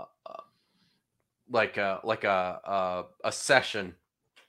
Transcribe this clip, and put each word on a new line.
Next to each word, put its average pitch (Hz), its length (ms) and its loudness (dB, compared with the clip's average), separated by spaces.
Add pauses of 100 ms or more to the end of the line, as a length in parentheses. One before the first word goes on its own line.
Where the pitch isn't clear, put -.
(1500)
like 113 280 2
a, 98 280 0
like 110 200 0
a, 92 400 2
a, 92 640 -2
a 107 40 -2
session 107 640 2 (540)